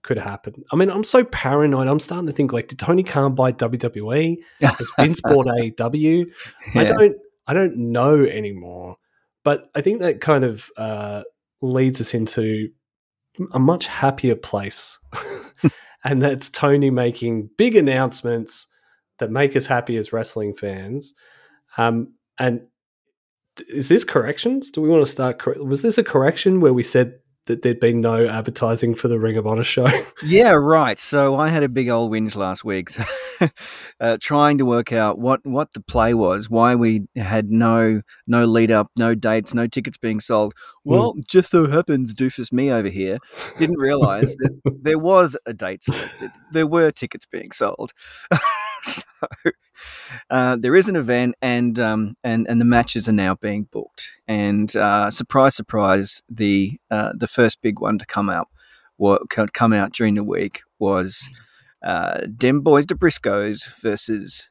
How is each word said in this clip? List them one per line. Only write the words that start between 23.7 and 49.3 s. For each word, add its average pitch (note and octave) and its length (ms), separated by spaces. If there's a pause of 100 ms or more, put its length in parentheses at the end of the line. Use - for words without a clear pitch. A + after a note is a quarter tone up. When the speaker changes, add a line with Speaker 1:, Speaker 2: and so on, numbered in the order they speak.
Speaker 1:
this G3 160
corrections? A3+ 680
Do - 100
we D#3 80
wanna D#3+ 180
start B2+ 320
cor-, - 220
was C#3 200
this A3+ 160
a A#3 60
correction D3 580
where C#3+ 120
we B2 100
said B2+ 320 (320)
that A#2 140
there'd A#2+ 180
been A#2 220
no A2+ 260
advertising A2+ 680
for A#2 140
the A#2 120
Ring A2 180
of G#2+ 100
Honor A2+ 160
show? B2 240
<laughs> - 360
Speaker 2:
Yeah, G3 300
right. D3 460
So C#3 360
I D3+ 140
had E3 140
a C#3 60
big B2 200
old A#2 220
whinge A2 240
last F#2+ 300
week, F#2+ 240 (520)
<laughs> - 580
uh, A2+ 200
trying D3 380
to C3+ 80
work A#2+ 260
out G#2+ 280
what, B2+ 260
what C#3 280
the A2+ 60
play A2+ 360
was, G#2 340
why A2+ 260
we A2 400
had G#2+ 360
no, A2+ 500 (240)
no A#2+ 200
lead A2+ 260
up, G#2+ 260
no A#2 180
dates, A2 380
no A#2 140
tickets A2+ 300
being A2 220
sold. G#2+ 340 (300)
Speaker 1:
Hmm. D3 80
Speaker 2:
Well, G#3+ 240 (120)
just F3+ 240
so E3 160
happens, C#3 480
doofus B2+ 360
me C3 200
over A2 180
here, F#2+ 300 (400)
didn't E3 180
realise C3+ 600
that C3 220 (180)
Speaker 1:
<laughs> C3+ 40
Speaker 2:
there D#3 180
was E3+ 460
a A#2 80
date G2 300
selected. - 480 (200)
There D#3+ 160
were D#3+ 240
tickets - 340
being - 280
sold. - 380 (400)
<laughs> F3 100 (420)
So, - 180 (1300)